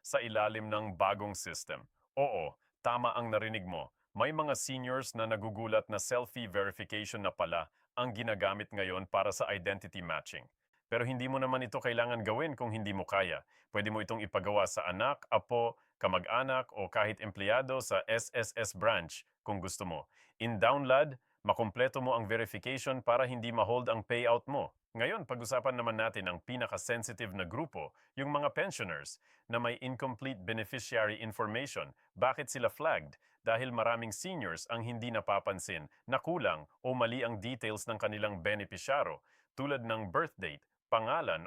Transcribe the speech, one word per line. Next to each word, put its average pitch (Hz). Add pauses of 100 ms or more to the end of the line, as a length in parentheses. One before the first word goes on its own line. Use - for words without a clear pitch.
sa 139
ilalim 107
ng 107
bagong 101
system. - (320)
Oo, 98 (240)
tama 120
ang 117
narinig 107
mo. 85 (240)
May 135
mga 151
seniors 127
na 113
nagugulat 110
na 107
selfie 123
verification 101
na -
pala 82 (240)
ang 123
ginagamit 104
ngayon 95
para 98
sa -
identity 98
matching. 78 (440)
Pero 117
hindi 127
mo 131
naman 131
ito 127
kailangan 117
gawin 131
kung 120
hindi 104
mo 95
kaya. 90 (240)
Pwede 104
mo 110
itong 107
ipagawa 101
sa 87
anak, 110
apo, 117 (240)
kamag-anak 123
o 98
kahit 107
empleyado 110
sa 95
S 113
S 117
S 110
branch 95 (160)
kung 101
gusto 92
mo. 82 (320)
In 117
Download, 131 (240)
makumpleto 127
mo 127
ang 117
verification 117
para 123
hindi 120
ma-hold 117
ang 113
payout 120
mo. 135 (240)
Ngayon, 151
pag-usapan 123
naman 113
natin 110
ang 87
pinaka-sensitive 117
na 95
grupo, 90 (240)
yung 139
mga 143
pensioners 98 (240)
na 117
may 120
incomplete 131
beneficiary 110
information. 110 (240)
Bakit 131
sila 120
flagged? 95 (240)
Dahil 120
maraming 117
seniors 110
ang 117
hindi 117
napapansin 98 (240)
na 127
kulang 107 (160)
o 127
mali 120
ang 117
details 113
ng 110
kanilang 107
benepisyaro, 101 (320)
tulad 135
ng 110
birth 85
date, 78 (240)
pangalan 110